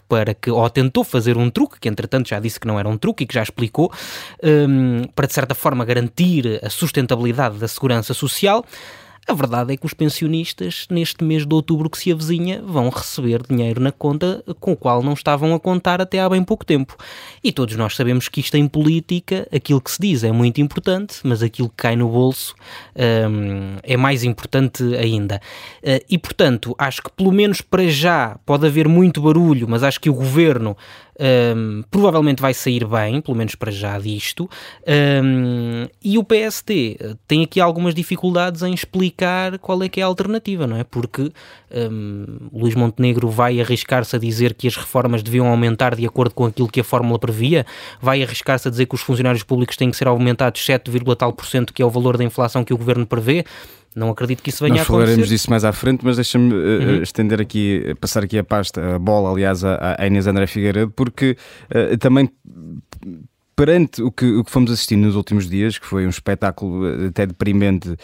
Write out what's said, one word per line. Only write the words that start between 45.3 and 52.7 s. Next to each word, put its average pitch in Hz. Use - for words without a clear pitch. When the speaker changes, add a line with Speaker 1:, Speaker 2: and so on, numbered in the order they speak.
Speaker 1:
aumentar 117
de 117
acordo 120
com 123
aquilo 113
que -
a 113
fórmula 120
previa, 120
vai 131
arriscar-se 127
a -
dizer 123
que -
os 123
funcionários 123
públicos 123
têm 127
que 117
ser 131
aumentados 123
sete 131
vírgula 123
tal 120
por -
cento, 123
que 131
é -
o 120
valor 123
da 123
inflação 120
que 120